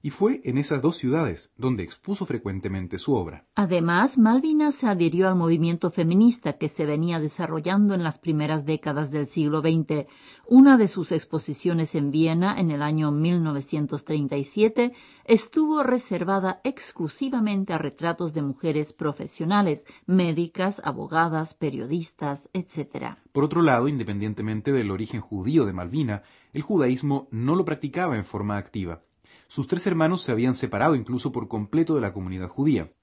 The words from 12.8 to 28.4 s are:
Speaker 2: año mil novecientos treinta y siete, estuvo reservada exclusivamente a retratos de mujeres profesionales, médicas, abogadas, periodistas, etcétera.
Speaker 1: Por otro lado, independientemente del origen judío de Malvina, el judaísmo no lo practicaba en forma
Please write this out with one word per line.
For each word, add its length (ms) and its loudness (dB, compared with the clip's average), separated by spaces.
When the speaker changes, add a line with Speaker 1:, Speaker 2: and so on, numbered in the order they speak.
Speaker 2:
año 300 0
mil 320 2
novecientos 640 -4
treinta 320 -2
y 80 -4
siete, 480 0
estuvo 580 2
reservada 800 -2
exclusivamente 1120 -4
a 40 -2
retratos 560 -4
de 80 -4
mujeres 520 -4
profesionales, 920 -2
médicas, 800 0
abogadas, 680 -2
periodistas, 1000 -6
etcétera. 680 -10
Speaker 1:
Por 100 2
otro 180 0
lado, 280 4
independientemente 840 -4
del 200 0
origen 280 -6
judío 460 0
de 80 -4
Malvina, 500 -4
el 80 -6
judaísmo 680 0
no 260 0
lo 80 0
practicaba 500 -4
en 80 -4
forma 320 -6